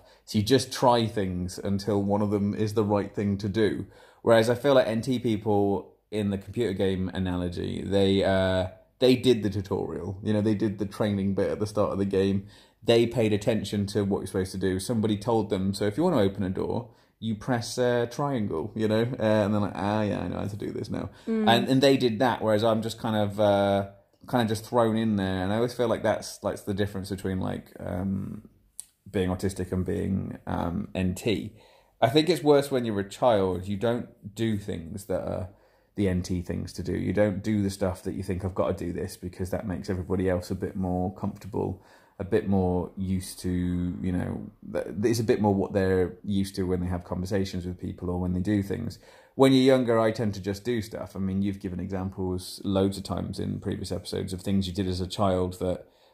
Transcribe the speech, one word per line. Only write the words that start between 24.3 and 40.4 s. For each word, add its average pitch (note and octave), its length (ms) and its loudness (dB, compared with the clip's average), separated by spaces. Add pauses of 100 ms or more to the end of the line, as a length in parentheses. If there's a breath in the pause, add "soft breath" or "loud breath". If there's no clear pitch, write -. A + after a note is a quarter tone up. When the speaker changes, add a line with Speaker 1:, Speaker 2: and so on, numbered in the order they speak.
Speaker 1:
of G#2+ 40 2
just G#2 220 -2
thrown A2+ 280 4
in A2+ 180 2
there. F#2+ 280 0
And F#2+ 80 0
I G#2 60 0
always A#2+ 160 0
feel A#2+ 140 0
like A2 160 0
that's, - 400 -2
like, G2+ 200 -4
the G#2 120 -4
difference G2 340 -4
between, F#2+ 300 -4
like, F#2+ 400 -6
um, F#2 680 -6 (640)
being F#2 200 0
autistic F#2 420 -4
and F#2 120 0
being, F#2 640 -4
um, F2 480 -4
N F#2 220 -2
T. - 380 -4 (480 soft breath)
I A2+ 80 6
think D#3 200 4
it's D3+ 140 0
worse C#3+ 260 6
when B2+ 160 0
you're G#2+ 140 -2
a G2 100 -4
child. F#2+ 580 2
You G2+ 100 -4
don't A#2 580 -4
do A2+ 220 0
things F#2 480 -10
that F2+ 160 -2
are F#2 280 -6 (460 soft breath)
the G2+ 140 2
N F2+ 120 2
T F2+ 220 -2
things F#2 300 -6
to F#2 100 -8
do. F2+ 100 -4
You F#2 200 -2
don't G2+ 280 2
do G#2 220 0
the F#2+ 80 0
stuff F#2+ 320 -4
that F#2 100 -6
you - 80 -6
think, F#2+ 240 -4
"I've F#2 80 -4
gotta F2 200 0
do F2 200 -6
this F2 240 -8
because F#2 340 -8
that F#2 140 -4
makes F2+ 240 -6
everybody F#2 400 -2
else F2+ 220 -2